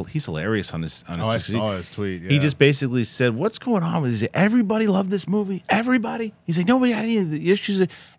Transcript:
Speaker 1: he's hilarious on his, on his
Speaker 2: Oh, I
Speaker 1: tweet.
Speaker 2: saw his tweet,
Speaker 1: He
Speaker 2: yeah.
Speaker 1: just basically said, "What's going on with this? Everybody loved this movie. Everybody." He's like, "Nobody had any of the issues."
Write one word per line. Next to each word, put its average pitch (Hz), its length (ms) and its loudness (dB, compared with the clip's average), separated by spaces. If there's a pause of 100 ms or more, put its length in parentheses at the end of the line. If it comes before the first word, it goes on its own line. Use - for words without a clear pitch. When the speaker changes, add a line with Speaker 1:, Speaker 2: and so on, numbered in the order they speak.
Speaker 1:
he's 151 160 -6
hilarious 90 500 -4
on 82 80 -4
his, - 240 -10
on 87 100 -8
his 85 100 -2
Speaker 2:
Oh, 113 40 0
I 113 80 0
Speaker 1:
tweet. - 20 -6 (160)
Speaker 2:
saw 110 180 -2
his 90 140 -10
tweet, 95 320 -6
Speaker 1:
He 95 140 2
Speaker 2:
yeah. 143 40 4
Speaker 1:
just 143 200 0
basically 135 440 4
said, 123 320 0
"What's 185 220 -2
going 220 240 0
on 165 220 0
with 123 160 0
this? 113 120 -2
Everybody 214 540 2
loved 196 240 2
this 196 180 -2
movie. 196 420 -2
Everybody." 233 680 0 (100)
He's 165 100 0
like, 175 120 2
"Nobody 254 240 4
had 220 140 -2
any 226 120 2
of 180 140 0
the 156 200 0
issues." 196 320 2 (360)